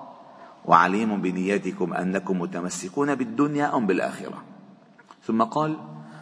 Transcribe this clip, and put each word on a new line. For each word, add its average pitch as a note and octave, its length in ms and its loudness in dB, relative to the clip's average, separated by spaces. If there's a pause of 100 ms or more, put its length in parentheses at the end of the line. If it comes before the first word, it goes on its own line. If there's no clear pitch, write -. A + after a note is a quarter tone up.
(640)
"وعليم F#2 580 6
بنياتكم F#2 720 -2
أنكم F#2 460 -2
متمسكون F#2 720 -4
بالدنيا C#3+ 640 0
أم A#2 100 2
بالآخرة". C2+ 560 -2 (840)
ثم A2+ 160 2
قال: D3+ 340 0 (460)